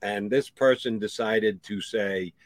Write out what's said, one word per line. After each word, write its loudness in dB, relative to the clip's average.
and -4
this 2
person 2
decided 0
to -6
say -2